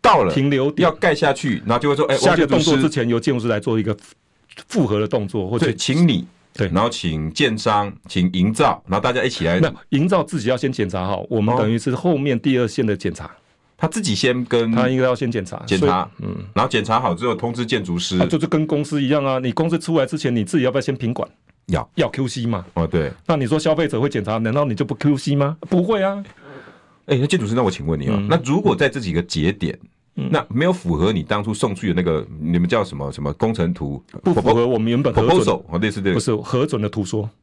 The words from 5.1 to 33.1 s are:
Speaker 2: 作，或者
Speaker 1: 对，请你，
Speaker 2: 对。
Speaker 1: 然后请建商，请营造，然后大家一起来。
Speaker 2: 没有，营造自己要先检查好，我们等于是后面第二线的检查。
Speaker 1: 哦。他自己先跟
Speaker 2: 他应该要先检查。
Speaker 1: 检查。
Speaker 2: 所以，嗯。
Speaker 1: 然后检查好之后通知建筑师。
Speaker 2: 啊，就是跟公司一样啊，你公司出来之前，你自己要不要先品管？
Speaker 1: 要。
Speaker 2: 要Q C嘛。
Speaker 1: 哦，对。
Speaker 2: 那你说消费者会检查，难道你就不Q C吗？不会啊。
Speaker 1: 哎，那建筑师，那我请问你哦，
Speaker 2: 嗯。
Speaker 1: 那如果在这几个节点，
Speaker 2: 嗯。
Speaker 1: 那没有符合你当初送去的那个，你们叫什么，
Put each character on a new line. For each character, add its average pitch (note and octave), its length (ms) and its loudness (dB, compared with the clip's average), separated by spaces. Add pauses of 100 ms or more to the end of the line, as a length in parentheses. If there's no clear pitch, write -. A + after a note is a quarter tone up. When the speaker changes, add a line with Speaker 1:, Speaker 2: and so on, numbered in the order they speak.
Speaker 2:
作， F#2+ 200 -4
或 A2+ 100 -2
者 D#3+ 100 2
Speaker 1:
对， A2+ 80 0
请 E3 320 2
你， A2+ 180 2 (280)
Speaker 2:
对。 G2+ 160 -2
Speaker 1:
然 F#2 140 2
后 A#2+ 60 2
请 D#2 420 -4
建 A#2 260 0
商， G#2 340 0 (160)
请 F2+ 260 2
营 F#2+ 200 2
造， A#2 340 2
然 F#2+ 120 0
后 G2+ 40 -4
大 B2+ 80 0
家 B2 120 -2
一 B2+ 60 0
起 - 160 -4
来。 E2+ 140 2
Speaker 2:
没 E3 80 4
有， - 80 -4 (140)
营 C#3+ 180 2
造 F3 160 2
自 E3 160 -6
己 A2 100 -2
要 B2+ 80 2
先 C3 140 -2
检 A2 160 -2
查 F2+ 180 -4
好， G2 240 -4
我 A2+ 120 0
们 A2+ 160 2
等 G#2+ 140 2
于 A#2 60 0
是 B2+ 180 -2
后 E3+ 220 0
面 C3+ 220 0
第 C3 200 2
二 A#2+ 80 2
线 B2 180 -2
的 G#2 100 2
检 F#2 180 -4
查。 D#2 120 -12
Speaker 1:
哦。 - 60 -16 (460)
他 E3 100 -2
自 A3 140 -4
己 F#3+ 140 0
先 B2 300 0
跟 A#2 260 0
Speaker 2:
他 B2 180 2
应 C3 80 0
该 C3 60 2
要 B2+ 120 2
先 A#2+ 160 -2
检 A2 140 -2
查。 - 200 -12
Speaker 1:
检 F#2+ 140 0
查。 F#2 300 2 (100)
Speaker 2:
所 G#2 80 -8
以， - 20 -6
嗯。 F2+ 60 -8 (180)
Speaker 1:
然 G#2+ 100 2
后 C3 60 -2
检 A2 140 0
查 A2+ 160 2
好 B2+ 140 0
之 A#2+ 120 -4
后 A#2+ 80 0
通 A#2+ 200 -4
知 A#2+ 120 -4
建 A2+ 180 -2
筑 F2 140 -4
师。 F2+ 220 -2
Speaker 2:
啊， F#2 60 4
就 D3+ 140 0
是 E3 80 -2
跟 D#3 180 0
公 D3+ 180 -2
司 D3 180 -2
一 C3 80 0
样 D3 140 2
啊， C3 160 0
你 B2+ 120 -2
公 D#3+ 180 0
司 E3 100 0
出 E3 180 -2
来 C3 80 4
之 D#3 120 -6
前， B2 180 0
你 A2 80 2
自 B2+ 140 -2
己 C3 60 4
要 B2 80 2
不 C#3+ 60 0
要 C3 40 2
先 C3+ 140 -2
品 A#2 180 -4
管？ - 140 -6 (400)
Speaker 1:
要。 C#3 280 -2
Speaker 2:
要 C#3+ 140 0
Q C3+ 180 -4
C A#2 180 -6
嘛。 G2+ 280 -2
Speaker 1:
哦， E2 140 0
对。 D#2+ 240 0 (140)
Speaker 2:
那 E3 100 2
你 C#3 100 0
说 D3 140 0
消 D#3 160 2
费 D#3+ 120 0
者 C3 120 -2
会 C#3 100 0
检 A2+ 140 -4
查， G#2+ 140 -2
难 A2+ 160 -2
道 D3 120 2
你 A#2 100 -2
就 G#2+ 80 -2
不 G#2 120 -4
Q C#3+ 220 2
C C#3 180 -2
吗？ C#3+ 260 0
不 F3+ 220 0
会 G#3 200 0
啊。 G3 200 -4 (800)
Speaker 1:
哎， C#3+ 160 0
那 C#3 40 2
建 F3+ 140 0
筑 G#2+ 80 -2
师， A2 80 -2
那 B2+ 80 2
我 G3 80 2
请 - 160 -6
问 D#2+ 100 0
你 C#2+ 100 -4
哦， G#2+ 100 0
Speaker 2:
嗯。 G2+ 120 -2
Speaker 1:
那 E3 140 4
如 C#3+ 180 2
果 G3+ 140 2
在 C#3+ 140 2
这 C#3 100 -6
几 F#2 140 -4
个 E2+ 80 0
节 E2 280 0
点， F2+ 280 -4 (380)
Speaker 2:
嗯。 - 140 -4
Speaker 1:
那 - 200 0
没 B2 160 0
有 F#3 80 2
符 F2 200 -4
合 E2 160 2
你 F#2+ 140 -2
当 G#2 180 -2
初 G#2+ 120 -4
送 G#2 200 -2
去 F#2+ 140 -6
的 F2 60 0
那 F2 80 0
个， D#2+ 260 0 (100)
你 E2+ 220 0
们 F2 80 2
叫 A2 160 2
什 D2 140 -8
么， C#2 160 -6